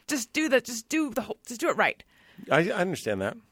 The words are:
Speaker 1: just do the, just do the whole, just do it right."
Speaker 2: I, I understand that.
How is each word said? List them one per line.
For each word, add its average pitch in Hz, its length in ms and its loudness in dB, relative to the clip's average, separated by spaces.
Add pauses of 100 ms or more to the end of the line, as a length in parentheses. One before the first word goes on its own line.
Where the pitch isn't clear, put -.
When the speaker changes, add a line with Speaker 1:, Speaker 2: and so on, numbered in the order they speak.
Speaker 1:
just 269 260 -4
do 311 160 2
the, 254 120 6
just 233 280 -10
do 302 220 0
the 240 100 -2
whole, - 240 -8
just 233 160 -12
do 320 80 0
it - 80 0
right." 185 260 0 (480)
Speaker 2:
I, 160 180 4
I - 120 0
understand 117 400 -2
that. 104 140 -2 (160)